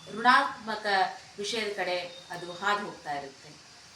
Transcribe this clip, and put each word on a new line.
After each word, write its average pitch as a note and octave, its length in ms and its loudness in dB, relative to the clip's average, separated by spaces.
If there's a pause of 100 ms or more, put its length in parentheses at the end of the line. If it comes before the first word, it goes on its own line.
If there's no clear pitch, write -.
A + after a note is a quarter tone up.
(120)
ಋಣಾತ್ಮಕ A3 720 4 (520)
ವಿಷಯದ G#3 380 -4
ಕಡೆ F3+ 560 -4
ಅದು F3 200 -10
ಹಾದು G3+ 340 0
ಹೋಗ್ತಾ D#3 260 -10
ಇರುತ್ತೆ. C#3 380 -8 (460)